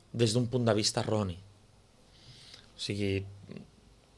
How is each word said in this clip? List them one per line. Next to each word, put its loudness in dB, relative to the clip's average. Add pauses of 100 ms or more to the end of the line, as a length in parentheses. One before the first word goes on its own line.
(140)
des 4
d'un 2
punt 0
de 6
vista 2
erroni. 0
O -20
sigui, 0 (1000)